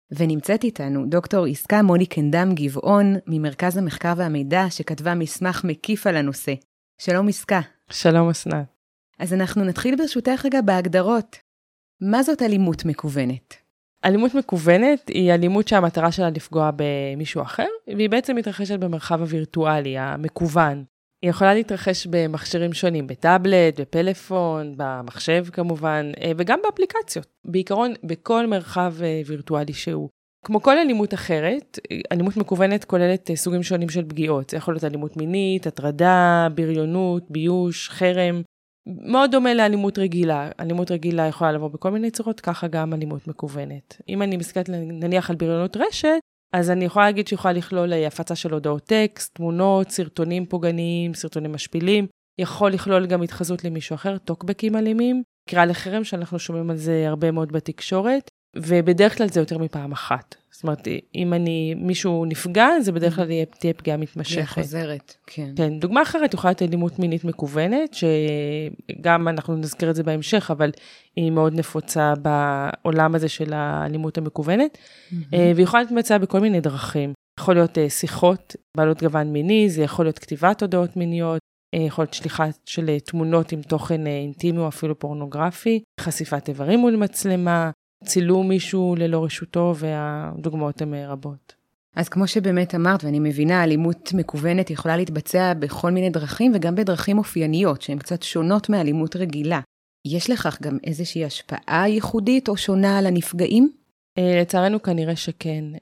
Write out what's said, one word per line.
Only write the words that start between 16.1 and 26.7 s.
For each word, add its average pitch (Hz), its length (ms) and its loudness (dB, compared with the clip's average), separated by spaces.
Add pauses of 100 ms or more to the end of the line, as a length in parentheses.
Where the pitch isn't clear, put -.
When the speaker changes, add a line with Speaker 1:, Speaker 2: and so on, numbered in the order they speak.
Speaker 2:
שלה 175 180 0
לפגוע 156 460 -2
במישהו 143 680 -4
אחר, 220 240 -4 (200)
והיא 208 240 0
בעצם 247 260 0
מתרחשת 202 420 -4
במרחב 170 420 -2
הווירטואלי, 156 800 0
המקוון. 147 840 0 (380)
היא 180 80 2
יכולה 196 240 4
להתרחש 202 520 -2
במכשירים 170 680 -2
שונים, 160 340 0
בטאבלט, 175 760 4
בפלאפון, 165 960 -2
במחשב 135 760 -2
כמובן, 156 600 -2 (100)
אה, 165 140 0
וגם 202 280 2
באפליקציות. 403 640 -4 (180)